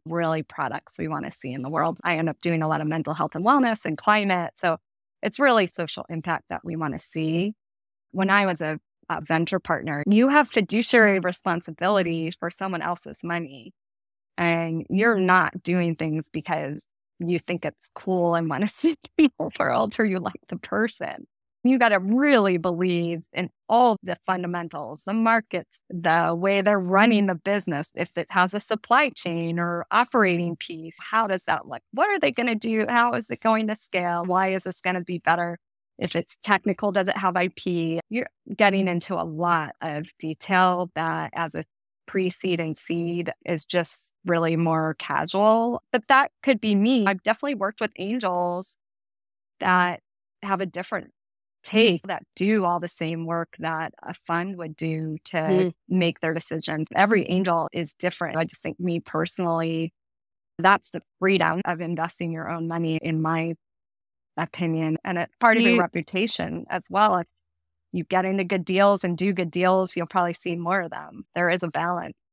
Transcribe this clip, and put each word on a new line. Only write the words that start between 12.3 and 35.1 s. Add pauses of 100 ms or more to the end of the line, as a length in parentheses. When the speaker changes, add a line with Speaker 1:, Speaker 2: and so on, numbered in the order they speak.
Speaker 1:
for
someone
else's
money. (640)
And
you're
not
doing
things
because (320)
you
think
it's
cool
and
wanna
<laughs>
see
it (100)
in
the
world
or
you
like
the
person. (380)
You
gotta
really
believe (100)
in (200)
all
the (100)
fundamentals,
the
markets,
the
way
they're
running
the
business.
If
it
has
a
supply
chain
or
operating
piece,
how
does
that
look? (100)
What
are
they
gonna
do?
How
is
it
going
to
scale?
Why
is
this
gonna
be